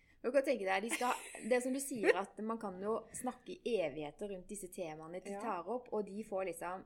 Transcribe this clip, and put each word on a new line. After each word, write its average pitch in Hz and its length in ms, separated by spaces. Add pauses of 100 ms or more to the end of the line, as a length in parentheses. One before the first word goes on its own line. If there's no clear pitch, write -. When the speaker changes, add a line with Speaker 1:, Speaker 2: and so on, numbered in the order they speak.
(240)
Speaker 1:
Men 233 80
du 269 40
kan 277 100
tenke 220 220
deg, 190 160
de 233 80
skal, 240 340 (160)
det 247 160
er 247 80
som 262 100
du 277 40
sier, 277 360
at 196 240
man 220 200
kan 185 220
jo 214 140 (160)
snakke - 440
i 240 240
evigheter 151 520
rundt 180 160
disse 196 240
temaene 160 520
de 202 80
Speaker 2:
Ja. 196 100
Speaker 1:
tar 190 260
opp, 240 240
og 208 140
de 196 180
får 190 220
liksom 175 400